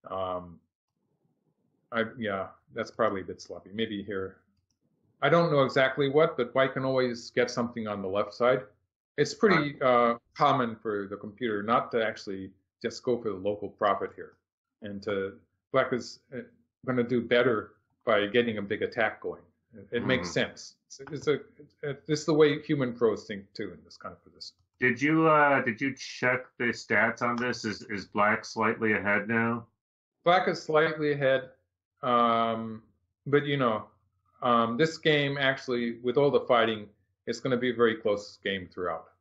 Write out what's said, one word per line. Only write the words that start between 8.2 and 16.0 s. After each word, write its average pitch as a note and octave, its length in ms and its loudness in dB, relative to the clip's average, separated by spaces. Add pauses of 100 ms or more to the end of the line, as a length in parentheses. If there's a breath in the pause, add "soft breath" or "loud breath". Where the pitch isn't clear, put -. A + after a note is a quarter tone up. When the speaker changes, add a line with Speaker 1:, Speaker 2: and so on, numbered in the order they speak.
Speaker 1:
side. A#2+ 260 2 (560)
It's D3 160 0
pretty, D#3 480 4
Speaker 2:
Right. - 0 -
Speaker 1:
uh, A#2+ 360 4 (180)
common C3 400 2
for G2+ 320 -4
the G2 100 -10
computer G#2+ 460 -4
not B2 300 0
to A2+ 120 0
actually F#2+ 460 -8 (280)
just - 220 -8
go A#2+ 180 -2
for A2 100 -6
the G2 60 -6
local G2 340 -6
profit G2 460 0
here. - 180 -16 (500)
And G2+ 200 -12
to, G2 300 -4 (380)
black C3 200 0
is, - 280 -6 (140)